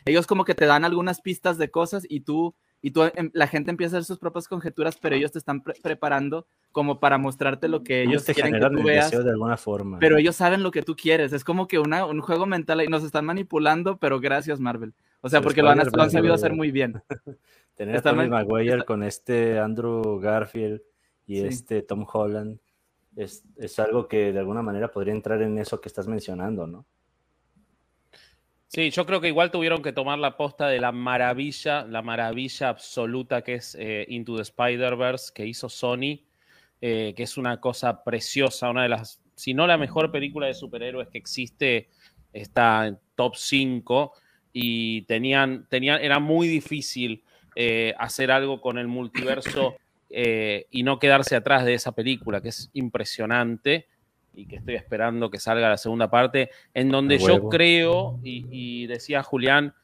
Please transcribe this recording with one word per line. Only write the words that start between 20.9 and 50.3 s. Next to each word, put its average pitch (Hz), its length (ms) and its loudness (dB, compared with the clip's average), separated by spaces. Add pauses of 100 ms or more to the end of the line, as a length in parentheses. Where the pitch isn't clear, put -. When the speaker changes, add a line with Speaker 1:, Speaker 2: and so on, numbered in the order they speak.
Speaker 2:
y 98 140 -4
Speaker 1:
Sí. 101 60 0
Speaker 2:
este 120 360 -4
Tom 104 280 -6
Holland 107 480 -4 (560)
es, - 300 -12 (140)
es 107 200 -10
algo 110 300 0
que 104 240 2
de 98 60 -2
alguna 101 240 -4
manera 107 280 -4
podría 101 220 -4
entrar 107 300 -2
en 107 160 -2
eso 104 220 -6
que - 80 -14
estás 98 200 -10
mencionando, 98 580 -6
¿no? 87 200 -16 (1800)
Speaker 3:
Sí, 160 240 0
yo 175 160 -2
creo 185 140 0
que 170 80 0
igual 170 220 2
tuvieron 165 320 0
que 139 100 -6
tomar 139 260 -4
la 143 180 -2
posta 143 320 -2
de 131 100 2
la 123 140 0
maravilla, 123 920 -2
la 113 180 -8
maravilla 117 640 -4
absoluta 120 760 -4
que 123 120 -8
es, 117 240 -12
eh, 107 300 -6
Into 117 280 -8
the 110 60 -4
Spider-Verse 123 920 -2
que 107 120 -10
hizo 117 240 -10
Sony, 131 500 -4 (600)
eh, 110 360 -4
que 120 60 -8
es - 160 -10
una 123 220 -4
cosa 123 440 -4
preciosa, 123 680 -2
una 123 120 0
de 120 80 2
las, 113 320 -6 (120)
si - 200 -6
no 156 120 4
la 170 120 4
mejor 156 340 0
película 143 340 -4
de 131 80 -2
superhéroes 123 540 -10
que - 100 -14
existe, 120 720 -2 (440)
está 110 540 2
en 101 120 -6 (160)
top 123 220 0
cinco, 135 760 0 (400)
y 117 500 -2
tenían, 131 640 0
tenían, 135 340 0
era 143 160 2
muy 160 300 2
difícil, 135 720 -4 (320)
eh, 113 440 0
hacer 127 320 -2
algo 135 300 2
con 123 160 -4
el 123 100 -6
multiverso, 127 920 -4 (160)
<coughs> - 180 -20
eh, 110 600 -2